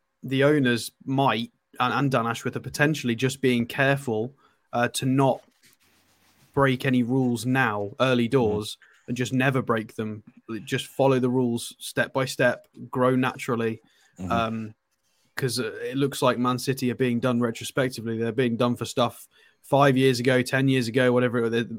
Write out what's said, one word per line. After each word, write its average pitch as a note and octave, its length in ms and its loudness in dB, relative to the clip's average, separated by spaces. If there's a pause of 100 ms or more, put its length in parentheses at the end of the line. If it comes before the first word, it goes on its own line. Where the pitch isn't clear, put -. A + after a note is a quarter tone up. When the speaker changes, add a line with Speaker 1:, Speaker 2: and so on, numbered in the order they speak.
(200)
Speaker 1:
the C3 220 0
owners C3 480 2 (140)
might, B2+ 460 0 (280)
and, B2 140 0
and C3+ 180 0
Dan A#2 160 0
Ashworth A#2 300 -6
are - 20 -6
potentially C#3+ 560 -2
just B2+ 260 -2
being A#2+ 240 2
careful, C3 680 -2 (380)
uh, A#2+ 180 0
to - 160 -6
not C3 360 2 (1120)
break C3+ 320 2
any B2+ 180 2
rules A#2+ 420 0
now, A2+ 540 0
early B2 260 2
Speaker 2:
Mm-hmm. A2+ 60 -4
Speaker 1:
doors, G#2+ 460 0 (300)
and B2 100 -4
just A#2+ 160 -4
never C3 280 2
break A2+ 340 -2
them. G#2+ 280 -8 (420)
Just C3 220 -6
follow C3+ 320 2
the B2+ 100 0
rules B2 500 -2
step - 340 -4
by C3+ 120 -2
step, B2+ 420 0 (240)
grow B2+ 240 2
naturally. A#2 680 -2 (380)
Speaker 2:
Mm-hmm. F#2 120 -8
Speaker 1:
Um, A2+ 420 -4 (640)
'cause, B2 240 -4
uh, A2 120 -4 (120)
it B2 140 -6
looks C#3 240 -2
like B2 160 2
Man B2 220 0
City C3 320 -2
are A#2 40 -6
being A#2+ 240 0
done B2 200 0
retrospectively. A2+ 800 -4
They're A2+ 140 -2
being A#2 260 0
done B2 180 0
for A#2 100 -8
stuff - 420 -2 (360)
five C#3 340 4
years C3 220 4
ago, B2+ 240 4
ten C3 240 0
years C3 200 2
ago, B2+ 240 2
whatever. A#2+ 380 2
They're A#2 160 0 (140)